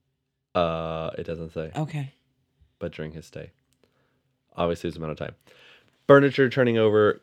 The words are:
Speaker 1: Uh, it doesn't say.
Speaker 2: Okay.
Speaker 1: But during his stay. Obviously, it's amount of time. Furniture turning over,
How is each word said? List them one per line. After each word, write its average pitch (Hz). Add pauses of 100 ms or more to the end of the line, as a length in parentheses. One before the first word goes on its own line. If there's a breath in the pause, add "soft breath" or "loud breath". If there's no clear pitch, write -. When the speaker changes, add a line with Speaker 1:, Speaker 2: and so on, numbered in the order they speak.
(540)
Speaker 1:
Uh, 82
it 80
doesn't 82
say. 80
Speaker 2:
Okay. 147 (640)
Speaker 1:
But 87
during 78
his 78
stay. 78 (1080)
Obviously, 85
it's 78
amount 78
of -
time. - (720 soft breath)
Furniture 139
turning 117
over, 107